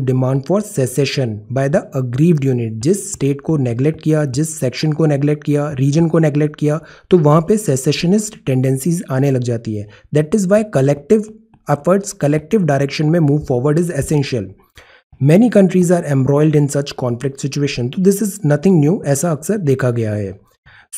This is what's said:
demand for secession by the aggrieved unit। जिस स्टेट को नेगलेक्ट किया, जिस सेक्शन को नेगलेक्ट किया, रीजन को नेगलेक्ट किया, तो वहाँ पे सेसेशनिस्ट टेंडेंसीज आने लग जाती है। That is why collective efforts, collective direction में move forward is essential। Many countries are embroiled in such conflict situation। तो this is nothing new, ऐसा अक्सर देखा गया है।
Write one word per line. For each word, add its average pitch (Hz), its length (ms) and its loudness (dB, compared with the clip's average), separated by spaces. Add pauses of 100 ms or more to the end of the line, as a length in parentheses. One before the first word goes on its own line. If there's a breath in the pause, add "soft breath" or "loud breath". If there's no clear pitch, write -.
(100)
demand 131 340 0
for 151 160 0
secession 131 720 -2 (200)
by 135 160 -2
the 180 120 0 (160)
aggrieved 135 440 2
unit। 123 320 -2
जिस 143 400 -2
स्टेट 139 280 -2
को 160 160 -2
नेगलेक्ट 135 460 -2
किया, 156 220 0
जिस 143 360 -4
सेक्शन 147 320 -2
को 160 140 0
नेगलेक्ट 147 380 0
किया, 147 260 -2
रीजन 143 380 2
को 165 100 2
नेगलेक्ट 151 380 0
किया, 147 240 -2 (300 loud breath)
तो 180 80 6
वहाँ 147 220 4
पे 208 160 2
सेसेशनिस्ट 170 880 -2
टेंडेंसीज 135 640 0
आने 135 200 0
लग 127 120 0
जाती 117 320 -4
है। 104 140 -10 (260 soft breath)
That 156 200 0
is 202 120 0
why 214 180 2 (120)
collective 143 460 2 (480)
efforts, 185 440 0 (100)
collective 156 380 0
direction 143 400 0
में 160 180 2
move 147 220 2 (100)
forward 147 260 0
is 175 140 -2
essential। 135 520 -2 (800 soft breath)
Many 190 260 6
countries 185 400 4
are 175 140 0
embroiled 143 520 2
in 143 200 2
such 139 280 -6
conflict 123 340 -4
situation। 139 560 -4
तो 190 80 -2
this 196 200 2
is 196 240 -6
nothing 147 380 4
new, 170 200 0
ऐसा 147 260 0
अक्सर 190 280 -4
देखा 135 320 0
गया 110 240 -2
है। 101 260 -6 (580 soft breath)